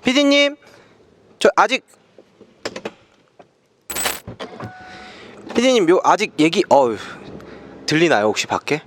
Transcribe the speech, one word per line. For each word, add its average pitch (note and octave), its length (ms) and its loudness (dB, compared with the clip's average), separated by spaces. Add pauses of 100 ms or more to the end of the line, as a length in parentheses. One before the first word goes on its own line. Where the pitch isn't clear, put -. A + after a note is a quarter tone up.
피디님? C#4+ 520 2 (840)
저 G#3+ 160 4
아직, A3 280 0 (3750)
피디님 A#3 340 2
요 F3+ 140 6
아직 F3+ 340 0
얘기, E3 320 2
어휴, B2 280 4 (920)
들리나요 D3 400 2
혹시 - 180 -2
밖에? C#3 420 -4